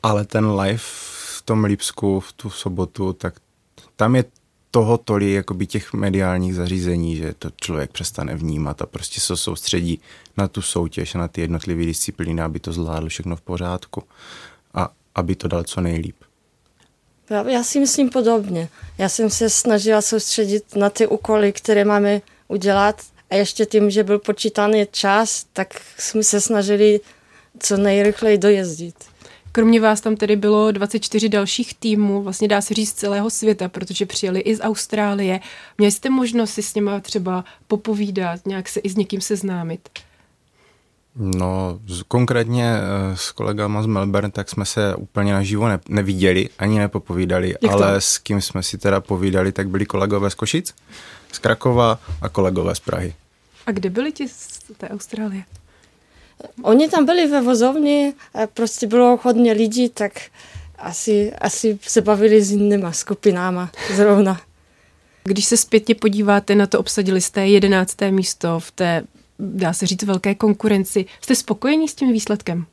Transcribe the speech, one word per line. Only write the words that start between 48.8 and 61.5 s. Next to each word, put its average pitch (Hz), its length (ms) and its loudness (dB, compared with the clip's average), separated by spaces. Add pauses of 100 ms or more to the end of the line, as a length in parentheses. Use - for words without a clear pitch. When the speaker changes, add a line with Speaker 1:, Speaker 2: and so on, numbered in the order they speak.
Speaker 1:
povídali, 95 520 0
tak 98 160 -4
byli 98 180 -2
kolegové 98 440 0
z - 40 -10
Košic, - 400 -4 (580)
z - 60 -14
Krakova 120 600 2 (240)
a - 60 -6
kolegové 90 460 0
z - 60 -8
Prahy. 87 340 -6 (520)
Speaker 3:
A 226 60 -4
kde 190 180 -4
byli 262 220 -4
ti 277 160 -10
z - 300 -18 (180)
té 214 120 -16
Austrálie? 208 560 -10 (1160)
Speaker 2:
Oni 262 260 6
tam 311 180 4
byli 339 200 4
ve 285 160 2
vozovně 277 720 2 (220)
a 220 120 -2
prostě 226 400 -4
bylo 247 360 6
hodně 240 300 4
lidí, 226 360 2
tak 208 240 -4 (640)
asi, 208 640 -2
asi 208 420 -2